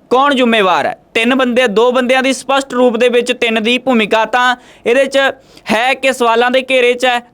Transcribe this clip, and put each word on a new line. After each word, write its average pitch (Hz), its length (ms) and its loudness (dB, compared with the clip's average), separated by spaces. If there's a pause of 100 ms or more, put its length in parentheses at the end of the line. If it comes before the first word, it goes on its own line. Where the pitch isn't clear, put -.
(100)
ਕੌਣ 277 240 2
ਜ਼ਿੰਮੇਵਾਰ 208 520 0
ਹੈ? 98 100 -4 (180)
ਤਿੰਨ 233 200 0
ਬੰਦੇ, 254 320 0
ਦੋ 226 260 2
ਬੰਦਿਆਂ 254 300 0
ਦੀ 262 100 0
ਸਪਸ਼ਟ 269 400 -4
ਰੂਪ 247 240 2
ਦੇ 247 120 0
ਵਿੱਚ 240 240 0
ਤਿੰਨ 226 300 -2
ਦੀ 240 160 0
ਭੂਮਿਕਾ 220 460 0
ਤਾਂ 247 320 0 (300)
ਇਹਦੇ 262 200 2
'ਚ 269 120 -2 (540)
ਹੈ 247 220 0
ਕਿ 262 180 -2
ਸਵਾਲਾਂ 240 380 0
ਦੇ 262 200 0
ਘੇਰੇ 247 240 2
'ਚ 247 120 -2
ਹੈ 240 140 0 (140)